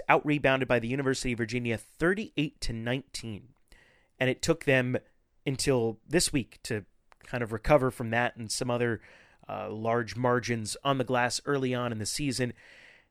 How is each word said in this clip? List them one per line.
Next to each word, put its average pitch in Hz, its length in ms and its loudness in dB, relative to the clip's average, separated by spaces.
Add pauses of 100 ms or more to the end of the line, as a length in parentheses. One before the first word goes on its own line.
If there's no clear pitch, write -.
out-rebounded 139 600 4
by 123 120 4
the 113 80 -2
University 131 460 0
of 107 40 -4
Virginia 117 400 -2
thirty-eight - 840 -2
to - 100 -2
nineteen. 117 800 -6 (680)
And 131 120 2
it - 120 -2
took 165 220 2
them 127 340 2 (480)
until 123 640 0
this 165 240 0
week - 320 -4
to 104 220 -6 (400)
kind 120 180 -6
of 107 80 -6
recover 131 400 4
from 117 200 -6
that 120 260 0
and 113 120 -8
some 127 220 -2
other, 120 300 0 (480)
uh, 101 200 -8
large 110 460 -2
margins 120 680 0
on 139 140 2
the 127 60 2
glass 123 420 0
early 131 300 0
on 123 160 -2
in 110 80 -4
the 104 60 -4
season. 127 480 -2 (580)